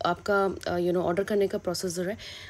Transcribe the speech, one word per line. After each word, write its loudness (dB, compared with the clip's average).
आपका, 2
अ, 0
you 2
know, 2
ऑर्डर 2
करने 4
का -2
प्रोसीजर -2
है, -4